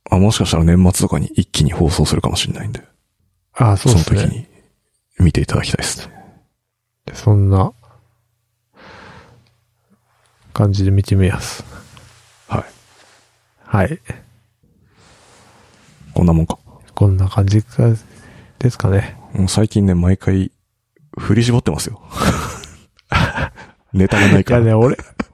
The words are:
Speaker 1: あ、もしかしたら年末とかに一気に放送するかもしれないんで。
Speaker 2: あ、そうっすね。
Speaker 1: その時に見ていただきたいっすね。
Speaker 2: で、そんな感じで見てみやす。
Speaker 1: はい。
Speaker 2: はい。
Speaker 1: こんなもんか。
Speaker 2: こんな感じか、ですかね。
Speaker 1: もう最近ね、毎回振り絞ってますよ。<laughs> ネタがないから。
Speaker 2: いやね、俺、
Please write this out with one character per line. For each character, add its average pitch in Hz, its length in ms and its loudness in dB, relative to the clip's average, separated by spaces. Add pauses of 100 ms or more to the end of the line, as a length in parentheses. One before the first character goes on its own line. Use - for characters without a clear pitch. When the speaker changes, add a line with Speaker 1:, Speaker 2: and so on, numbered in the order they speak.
(100)
Speaker 1:
あ、 98 60 0
も 98 160 4
し - 60 -2
か 101 80 0
し - 40 -4
た - 80 0
ら 82 60 2
年 85 180 4
末 92 100 4 (140)
と - 20 -2
か 80 100 -2
に - 100 -4
一 - 180 -2
気 - 180 -2
に 69 80 0
放 80 180 0
送 78 160 0
す - 80 -2
る - 80 -2
か - 80 -2
も - 60 -6
し - 120 -4
れ 87 60 -8
な - 100 -12
い 104 40 -8
ん - 40 -10
で。 - 100 -12 (720)
Speaker 2:
あ、 107 220 2
そ 127 140 0
う 117 40 4
っ 87 40 4
す 78 140 0
ね。 98 80 0
Speaker 1:
そ 95 60 -4
の - 20 0
時 - 60 -4
に 113 120 -12 (760)
見 87 120 4
て - 80 0
い - 60 -2
た - 100 -6
だ - 60 -2
き - 100 -8
た - 100 -4
い - 20 -8
っ - 40 -8
す - 200 -12
ね。 - 60 -20 (920)
Speaker 2:
で、 - 80 -16
そ 104 200 2
ん 98 140 2
な 95 240 2 (2750)
感 101 200 2
じ 98 120 0
で 98 60 2
見 98 120 2
て - 140 -2
み 95 100 4
や - 140 -2
す。 - 240 -14 (840)
Speaker 1:
は - 120 -4
い。 - 40 -14 (1000)
Speaker 2:
は 98 220 0
い。 165 160 -6 (2000)
Speaker 1:
こ - 100 0
ん 87 40 4
な 85 60 4
も 82 100 2
ん 82 40 -2
か。 - 120 -10 (360)
Speaker 2:
こ 104 140 0
ん 95 80 2
な 95 120 0
感 95 180 -2
じ 107 160 2
か、 - 200 -4 (760)
で 123 120 0
す - 80 -14
か - 120 -2
ね。 - 260 -2 (160)
Speaker 1:
も 95 140 -2
う - 20 -2
最 107 200 0
近 101 180 0
ね、 92 80 2
毎 90 240 2
回 95 340 -2 (640)
振 - 200 -2
り 117 80 2
絞 120 140 0
っ - 40 -2
て - 80 -2
ま - 100 -6
す - 80 -8
よ。 - 140 -16 (1080)
<laughs> - 840 -6
ネ 98 160 2
タ 104 120 0
が 101 120 4
な 98 80 6
い 95 40 0
か 123 140 2
ら。 117 60 4
Speaker 2:
い - 20 4
や 110 60 4
ね、 - 20 4
俺、 113 220 2 (380)